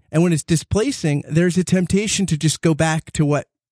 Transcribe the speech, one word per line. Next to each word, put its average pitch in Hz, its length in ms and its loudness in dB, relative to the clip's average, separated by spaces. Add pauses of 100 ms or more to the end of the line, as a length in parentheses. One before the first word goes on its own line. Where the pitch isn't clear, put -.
(120)
and 160 100 4
when 175 120 2
it's 147 100 -2
displacing, 175 840 -2
there's 170 260 2
a 180 80 0
temptation 190 640 0
to 156 100 -2
just 147 240 -2
go 165 140 2
back 160 380 -2
to 156 120 0
what 143 220 -2 (260)